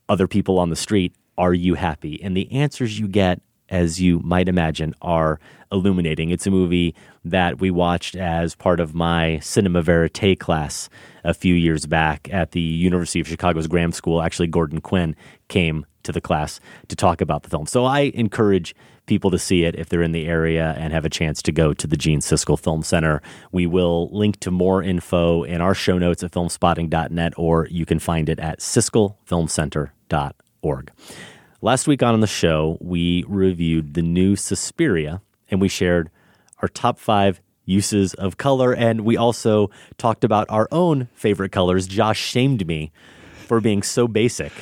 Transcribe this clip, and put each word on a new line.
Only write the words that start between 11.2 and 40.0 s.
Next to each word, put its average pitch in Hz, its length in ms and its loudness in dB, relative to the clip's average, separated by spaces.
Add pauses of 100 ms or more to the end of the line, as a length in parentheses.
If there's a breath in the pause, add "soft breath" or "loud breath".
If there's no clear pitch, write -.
a 82 100 0
few 90 200 2
years 80 300 2
back 78 480 0
at 87 200 -2
the 85 80 -2
University 85 600 0
of 78 80 -6
Chicago's 82 380 -2
Graham 85 260 0
School. 82 300 -2
Actually, 87 240 0
Gordon 80 340 -2
Quinn 85 340 -2 (340 loud breath)
came 78 360 -2 (200)
to - 80 -8
the 87 100 -4
class 78 360 -4 (300 loud breath)
to 87 80 -10
talk 87 240 2
about 76 220 -2
the - 80 -20
film. 78 160 -4
So 123 180 0
I 139 300 0
encourage 101 600 0 (300 soft breath)
people 101 260 2
to 87 80 2
see 87 260 0
it 82 100 -2
if - 160 -10
they're 85 120 0
in 82 100 0
the 82 140 -4
area 80 520 0
and 78 160 -6
have 80 100 -2
a 78 60 -2
chance 76 320 -4
to 82 100 0
go 76 220 2
to - 120 -4
the 76 120 4
Gene 78 220 2
Siskel - 380 0
Film 80 240 -2
Center. 80 380 2 (320 loud breath)
We 90 140 0
will 85 440 2
link 104 300 0
to 92 100 -6
more 92 320 2
info 85 600 0
in 82 180 -6
our 92 140 2
show 90 240 0
notes 87 240 0
at 87 100 -8
filmspotting 85 560 0
dot 82 220 -2
net, 82 260 -4
or 82 340 0
you 85 140 -4
can 80 140 0
find 80 320 -2
it 76 80 -4
at 80 220 -8
siskel 104 560 0 (100)
film 85 220 0
center 76 440 -4 (160)
dot 71 260 -2 (280)
org. 67 280 -6 (680 loud breath)
Last 123 260 0
week 143 160 2
on 117 180 4
the 107 60 4
show, 80 540 0
we 87 460 -2
reviewed 85 680 0
the 85 80 0
new 92 340 2
Suspiria, 90 840 -2 (300)
and 95 100 0
we 95 80 4
shared 87 420 0 (500 soft breath)
our - 80 -2
top - 300 -2
five 98 420 2 (240)
uses 98 500 0
of 92 220 -6
color, 131 380 2
and 113 280 0
we 110 140 2
also 110 540 0 (260 loud breath)
talked - 260 0